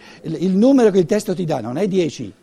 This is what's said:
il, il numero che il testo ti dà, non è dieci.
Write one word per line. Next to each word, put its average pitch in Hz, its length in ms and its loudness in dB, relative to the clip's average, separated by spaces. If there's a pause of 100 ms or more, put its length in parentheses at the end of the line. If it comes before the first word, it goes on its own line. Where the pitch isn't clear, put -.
(240)
il, 160 180 -8
il 185 160 0
numero 247 320 4
che 185 80 0
il 185 80 4
testo 202 300 -2
ti 180 100 -4
dà, 147 160 -2
non 120 160 -6
è 202 100 -2
dieci. 160 560 -2